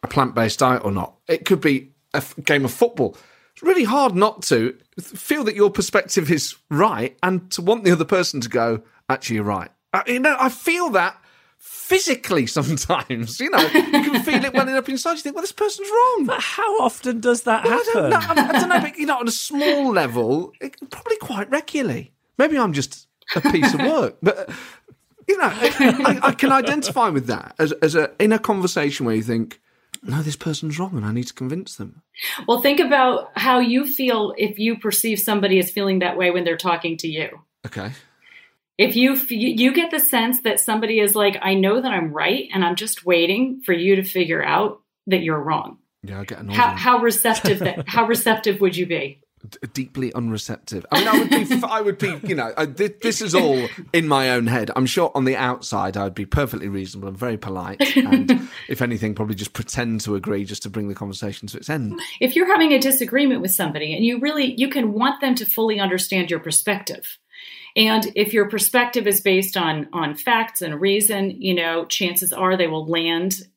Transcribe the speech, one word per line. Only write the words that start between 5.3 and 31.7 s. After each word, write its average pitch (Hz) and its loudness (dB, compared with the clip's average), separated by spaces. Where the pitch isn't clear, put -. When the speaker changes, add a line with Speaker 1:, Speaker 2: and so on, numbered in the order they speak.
Speaker 1:
that 214 0
your 202 6
perspective 190 0
is - -2
right 147 0
and 185 -2
to 180 -6
want 214 2
the 175 6
other 165 2
person 175 0
to 117 -6
go, 113 0
"Actually, 123 -4
you're 107 0
right." 101 -4
Uh, 190 0
you 247 0
know, 277 2
I 262 4
feel 339 -2
that 185 2
physically 254 0
<laughs> - -2
sometimes, 127 -2
you 285 -4
know, - 4
you 320 4
can 285 2
feel 262 0
it 269 -2
welling 262 2
up 269 0
inside. 277 -2
You 320 -4
think, 294 -8
"Well, 330 -6
this 392 -6
person's 403 -4
wrong." 480 4
Speaker 2:
But 480 -2
how 415 0
often 233 -2
does 240 2
that 220 2
Speaker 1:
Well, 330 4
I 480 0
don't 208 2
Speaker 2:
happen? - 2
Speaker 1:
know. 294 4
I, - 2
I - 0
don't - 0
know, 359 4
but, 294 -6
you 302 -2
know, 285 0
on 233 -2
a 220 -2
small 285 0
level, 139 0
it, - -12
probably - -4
quite 202 -8
regularly. 262 -4
Maybe 302 4
I'm 214 2
just - -4
a 180 0
piece 247 4
of - 0
work, 262 0
but, 196 0
you 392 4
know, 349 2
I, 254 2
I, 269 4
I 262 2
can 269 0
identify 269 2
with 139 -2
that - -6
as, 156 2
as 151 0
a, 156 2
in 214 6
a 220 4
conversation 175 0
where 113 0
you 110 0
think, 113 -4
"No, 151 -2
this 147 -4
person's 151 -6
wrong 185 -4
and 104 -4
I 107 -2
need 123 -4
to - -16
convince 143 -8